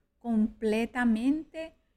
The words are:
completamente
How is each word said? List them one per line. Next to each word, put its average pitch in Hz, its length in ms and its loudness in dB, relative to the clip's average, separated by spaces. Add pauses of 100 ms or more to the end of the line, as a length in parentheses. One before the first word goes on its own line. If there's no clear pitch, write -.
(180)
completamente 233 1600 0 (220)